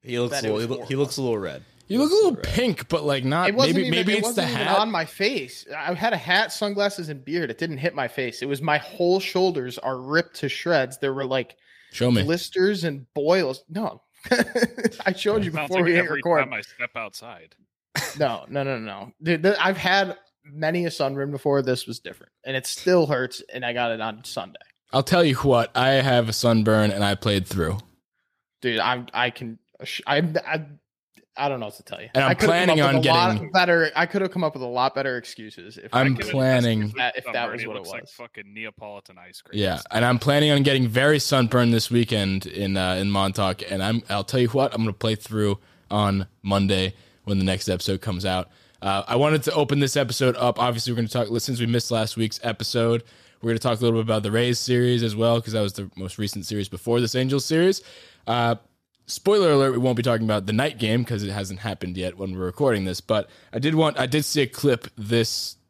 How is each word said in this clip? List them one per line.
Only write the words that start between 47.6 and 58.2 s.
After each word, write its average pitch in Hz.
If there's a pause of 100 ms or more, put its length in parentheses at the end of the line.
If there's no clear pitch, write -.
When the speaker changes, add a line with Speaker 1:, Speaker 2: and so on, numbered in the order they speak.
Speaker 3:
episode 92
comes 95
out. 92 (340)
Uh, 98
I 120
wanted 147
to 151
open 143
this 139
episode 127
up. 123
Obviously, 120
we're 113
gonna 117
talk, 120 (140)
since 123
we 117
missed 117
last 110
week's 113
episode, 117 (380)
we're 117
gonna 113
talk 117
a 123
little 117
bit 110
about 110
the 104
Rays 120
series 123
as 107
well, 117
'cause 110
that 110
was 98
the 98
most 92
recent 101
series 104
before 117
this 117
Angels 131
series. 175 (460)